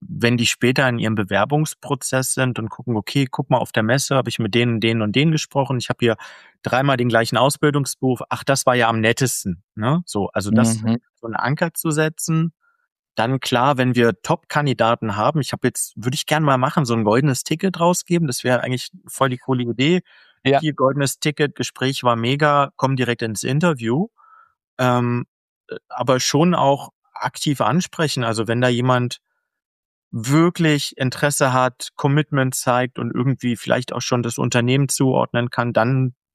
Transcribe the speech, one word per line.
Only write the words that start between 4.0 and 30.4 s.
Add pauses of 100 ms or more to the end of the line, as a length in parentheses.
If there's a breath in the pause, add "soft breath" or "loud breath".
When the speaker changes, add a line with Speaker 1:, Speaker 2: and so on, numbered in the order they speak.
Speaker 1:
habe
ich
mit
denen,
denen
und
denen
gesprochen,
ich
habe
hier (460 loud breath)
dreimal
den
gleichen
Ausbildungsberuf,
ach,
das
war
ja
am
nettesten", (120)
ne?
So,
also
das,
Speaker 2:
Mhm. (160)
Speaker 1:
so
einen
Anker
zu
setzen. (640)
Dann
klar,
wenn
wir
Top-Kandidaten
haben,
ich
habe
jetzt,
würde
ich
gern
mal
machen,
so
ein
goldenes
Ticket
rausgeben,
das
wäre
eigentlich (160)
voll
die
coole
Idee. (420 soft breath)
Speaker 2:
Ja.
Speaker 1:
"Hier,
goldenes
Ticket,
Gespräch
war
mega,
komm
direkt
ins
Interview." (680 soft breath)
Ähm, (420)
äh, (120)
aber
schon
auch (240)
aktiv
ansprechen,
also
wenn
da
jemand (920)
wirklich